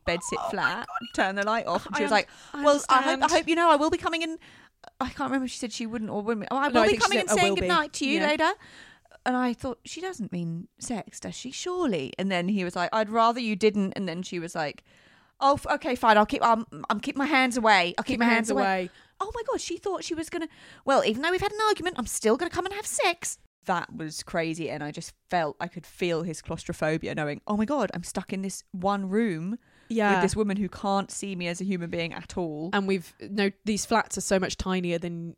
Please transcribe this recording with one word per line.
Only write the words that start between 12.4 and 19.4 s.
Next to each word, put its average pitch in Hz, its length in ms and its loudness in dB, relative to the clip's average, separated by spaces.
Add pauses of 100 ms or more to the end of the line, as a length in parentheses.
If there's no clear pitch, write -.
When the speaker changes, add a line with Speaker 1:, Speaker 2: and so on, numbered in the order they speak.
Speaker 2:
he 202 160 0
was 180 100 -4
like, 175 160 0
"I'd 220 200 0
rather 226 280 4
you 220 160 -2
didn't." 202 380 2
And 190 160 -8
then 170 140 -6
she 185 160 -8
was 170 160 -8
like, 156 280 -4 (580)
"Oh, 277 140 6
f-, - 120 -4
okay, 285 280 -2
fine. 226 220 6
I'll 214 80 8
keep, - 180 -2
um, 226 220 4 (240)
I'm 214 120 -2
keep - 160 -6
my 277 100 0
hands 262 320 2
away. 196 400 4
I'll - 60 -2
keep 262 100 -4
Speaker 1:
Keep 233 60 0
Speaker 2:
my 233 60 4
Speaker 1:
my 240 60 4
Speaker 2:
hands 226 160 2
Speaker 1:
hands - 20 0
Speaker 2:
away." 202 120 2
Speaker 1:
away. 190 280 0 (300)
Speaker 2:
Oh 403 140 -6
my 466 120 -4